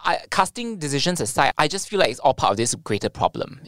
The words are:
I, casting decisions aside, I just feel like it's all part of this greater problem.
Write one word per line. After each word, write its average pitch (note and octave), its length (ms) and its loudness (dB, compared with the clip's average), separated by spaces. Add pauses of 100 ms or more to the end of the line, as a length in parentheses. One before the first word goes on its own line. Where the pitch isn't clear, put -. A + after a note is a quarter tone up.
I, E3+ 260 0
casting A3 480 0
decisions D3+ 420 0
aside, B2+ 360 2
I D3+ 120 2
just F#3+ 200 -6
feel G3 120 0
like C3+ 100 4
it's - 100 -10
all C3 140 4
part - 160 2
of G2+ 60 2
this A2+ 180 0
greater G#2+ 360 -2
problem. - 580 -2